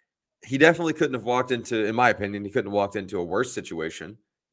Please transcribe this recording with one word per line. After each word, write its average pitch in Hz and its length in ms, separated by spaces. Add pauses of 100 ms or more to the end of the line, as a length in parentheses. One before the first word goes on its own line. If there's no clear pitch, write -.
(440)
he 127 140
definitely 165 340
couldn't 147 220
have 110 100
walked 127 280
into, 113 340
in 110 100
my 120 140
opinion, 101 340
he 98 80
couldn't 101 180
have 104 60
walked 101 220
into 95 220
a 87 40
worse 95 300
situation 82 640 (360)